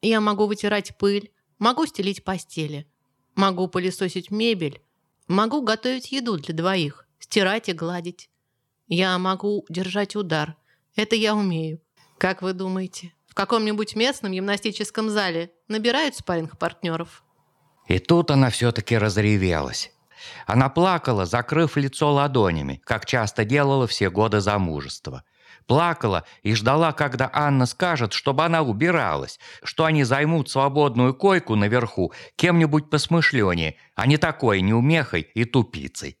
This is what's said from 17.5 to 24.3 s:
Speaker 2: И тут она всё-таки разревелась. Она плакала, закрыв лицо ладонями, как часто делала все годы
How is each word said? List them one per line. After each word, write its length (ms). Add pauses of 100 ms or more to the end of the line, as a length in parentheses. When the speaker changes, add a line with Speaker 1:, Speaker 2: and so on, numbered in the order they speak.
Speaker 2:
И 120
тут 320
она 200
всё-таки 480
разревелась. 960 (540)
Она 220
плакала, 580
закрыв 500
лицо 360
ладонями, 720
как 220
часто 380
делала 420
все 240
годы 300